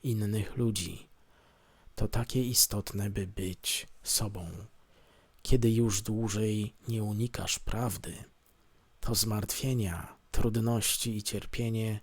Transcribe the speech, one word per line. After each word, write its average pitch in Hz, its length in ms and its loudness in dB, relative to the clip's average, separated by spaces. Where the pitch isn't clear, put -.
innych 107 540 0
ludzi. 110 520 -2
To 107 140 0
takie 120 360 0
istotne, 104 640 0
by 98 160 -4
być - 600 -4
sobą. 101 480 -2
Kiedy 117 280 6
już 110 320 4
dłużej 107 720 0
nie 110 140 0
unikasz 104 560 -2
prawdy, - 640 -2
to 117 140 2
zmartwienia, 107 1040 0
trudności 113 840 2
i 104 60 -4
cierpienie 110 800 -2